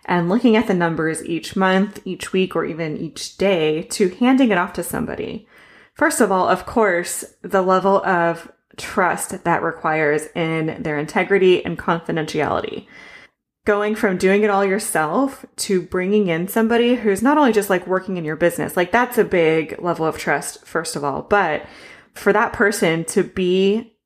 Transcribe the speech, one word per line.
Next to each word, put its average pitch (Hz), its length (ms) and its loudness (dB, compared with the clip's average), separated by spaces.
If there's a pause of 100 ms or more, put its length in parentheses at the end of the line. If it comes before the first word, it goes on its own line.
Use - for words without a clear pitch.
and 175 240 0
looking 226 260 4
at 226 120 2
the 202 60 0
numbers 165 520 -2
each - 320 -6
month, 190 480 2
each 180 260 -10
week, 190 240 0
or 165 80 -2
even 156 320 -6
each - 420 -10
day 170 460 0
to - 240 0
handing 254 420 4
it 190 80 2
off 180 160 -2
to - 80 -6
somebody. - 640 -6 (480)
First 302 280 2
of 196 100 4
all, 185 160 2
of 185 180 0
course, 180 600 0 (160)
the 190 200 0
level 185 440 2
of 170 440 0 (280)
trust - 680 -2
that 170 180 2
requires 156 680 -2
in 160 540 -4
their 151 160 -4
integrity 185 680 2
and 170 140 -6
confidentiality. 156 1120 -4 (760)
Going 208 280 0
from 202 240 0
doing 196 260 2
it 214 60 2
all 202 160 2
yourself 190 800 -2 (120)
to 185 240 0
bringing 190 460 0
in 170 200 -2
somebody 233 480 2
who's 208 260 0
not 285 160 4
only 277 140 4
just, 202 180 0
like, 180 180 0
working 185 280 -2
in 170 100 -6
your 151 120 -4
business, 170 400 0
like, 175 160 0
that's 240 240 0
a 202 80 4
big 160 560 0
level 165 240 -2
of 156 120 -2
trust, - 480 -4
first - 300 -6
of 143 80 -6
all, 143 200 -4
but 185 420 0 (500)
for - 160 0
that 214 220 2
person 196 520 0
to - 180 0
be 190 840 0